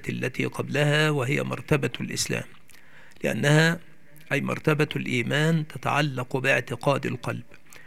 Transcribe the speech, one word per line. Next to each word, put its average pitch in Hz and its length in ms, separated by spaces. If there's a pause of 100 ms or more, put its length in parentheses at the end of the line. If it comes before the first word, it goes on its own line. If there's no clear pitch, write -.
التي 127 360
قبلها، 147 640
وهي 135 340
مرتبة 131 460 (120)
الإسلام، - 420 (800)
لأنها، 151 560 (520)
أي 139 100
مرتبة 147 540
الإيمان، 135 720
تتعلق 131 680
باعتقاد 131 680
القلب، 120 380 (440)